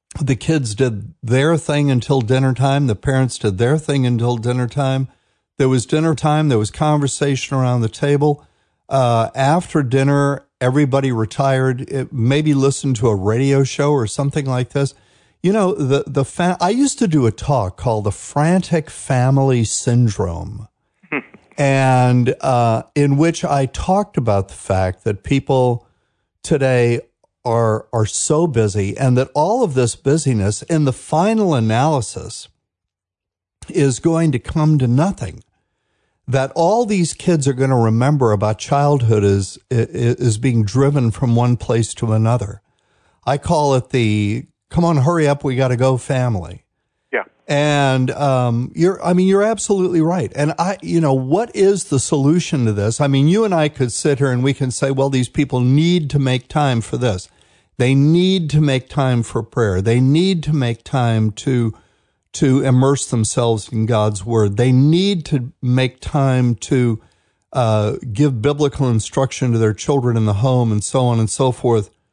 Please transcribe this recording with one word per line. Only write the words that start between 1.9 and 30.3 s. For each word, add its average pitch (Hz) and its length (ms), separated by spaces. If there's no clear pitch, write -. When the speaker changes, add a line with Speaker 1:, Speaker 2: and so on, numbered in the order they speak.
Speaker 1:
until 135 300
dinner 131 320
time. 139 360
The 107 80
parents 131 420
did 95 200
their 127 200
thing 143 280
until 120 300
dinner 123 300
time. 135 400
There 131 120
was 131 180
dinner 156 300
time. 151 320
There 120 100
was 107 140
conversation 143 840
around 123 260
the 110 60
table. 143 560
Uh, 120 480
after 147 480
dinner, 139 640
everybody 135 520
retired, 131 680
it, 131 300
maybe 143 420
listened 135 420
to 117 120
a 107 60
radio 127 480
show 143 300
or 123 160
something 143 380
like 127 240
this. 139 240
You 180 100
know, 202 200
the, 143 340
the 135 180
fa-, 180 360
I 180 100
used 262 280
to 226 100
do 151 160
a 110 60
talk 110 460
called 110 280
The 101 80
Frantic 170 800
Family 131 760
Syndrome, 104 1040
<laughs> - 460
and, 127 840
uh, 120 400
in 143 220
which 165 260
I 143 220
talked 190 540
about 104 300
the - 60
fact 95 500
that 104 180
people 131 640
today 131 580
are, 113 480
are 113 140
so 160 420
busy, 104 520
and 127 180
that 131 180
all 208 300
of 165 80
this 127 240
busyness 131 680